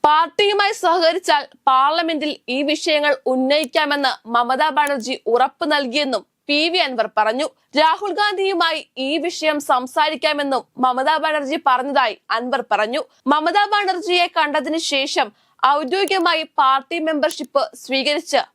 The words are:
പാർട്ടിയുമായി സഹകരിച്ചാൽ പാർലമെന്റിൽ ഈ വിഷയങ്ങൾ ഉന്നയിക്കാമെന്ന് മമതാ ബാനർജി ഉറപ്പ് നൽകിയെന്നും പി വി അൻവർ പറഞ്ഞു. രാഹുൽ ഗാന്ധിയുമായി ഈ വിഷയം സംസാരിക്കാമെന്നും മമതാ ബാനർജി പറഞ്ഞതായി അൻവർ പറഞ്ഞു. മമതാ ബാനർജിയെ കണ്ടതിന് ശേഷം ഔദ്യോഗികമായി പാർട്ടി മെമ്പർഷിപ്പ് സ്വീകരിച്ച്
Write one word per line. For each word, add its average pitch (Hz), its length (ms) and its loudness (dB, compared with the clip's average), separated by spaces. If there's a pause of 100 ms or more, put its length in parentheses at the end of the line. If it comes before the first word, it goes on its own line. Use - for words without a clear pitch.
പാർട്ടിയുമായി 403 720 2
സഹകരിച്ചാൽ 339 640 0 (260)
പാർലമെന്റിൽ 302 640 0 (240)
ഈ - 20 -2 (120)
വിഷയങ്ങൾ 302 440 0 (200)
ഉന്നയിക്കാമെന്ന് 285 800 0 (220)
മമതാ 254 420 2
ബാനർജി 277 400 -2 (160)
ഉറപ്പ് 269 400 0
നൽകിയെന്നും 269 500 -2 (240)
പി 285 120 2 (120)
വി 359 140 0
അൻവർ 233 320 -2
പറഞ്ഞു. 226 300 0 (320)
രാഹുൽ 339 420 2
ഗാന്ധിയുമായി 381 600 0 (260)
ഈ 277 40 -2 (140)
വിഷയം 311 340 -2 (100)
സംസാരിക്കാമെന്നും 285 960 0 (200)
മമതാ 262 300 2 (100)
ബാനർജി 302 420 -2
പറഞ്ഞതായി 254 500 0 (200)
അൻവർ 247 340 -2
പറഞ്ഞു. 220 320 0 (300)
മമതാ 339 300 2 (120)
ബാനർജിയെ 370 520 0 (120)
കണ്ടതിന് 302 420 -2 (100)
ശേഷം 277 380 -2 (460)
ഔദ്യോഗികമായി 339 680 0 (180)
പാർട്ടി 269 380 0 (100)
മെമ്പർഷിപ്പ് 294 560 -2 (180)
സ്വീകരിച്ച് 269 580 0 (140)